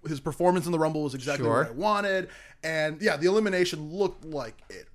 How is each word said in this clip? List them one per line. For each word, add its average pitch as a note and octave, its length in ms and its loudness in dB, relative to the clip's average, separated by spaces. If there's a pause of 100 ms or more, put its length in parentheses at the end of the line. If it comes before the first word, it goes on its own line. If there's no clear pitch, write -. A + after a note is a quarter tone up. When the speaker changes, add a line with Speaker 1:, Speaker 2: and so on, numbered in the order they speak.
Speaker 1:
his D3 120 -4
performance F3 460 2
in E3+ 60 -2
the E3 80 2
Rumble D#3 240 2
was C#3 120 -4
exactly C3+ 300 -2
Speaker 2:
Sure. A2+ 180 4
Speaker 1:
what - 40 0
I - 40 -10
wanted, G3 580 0 (340)
and D#3+ 380 -2
yeah, F#3 160 2
the D#3+ 100 2
elimination F3+ 640 2
looked F#3 340 -2
like C3+ 440 -10
it F#2 260 -16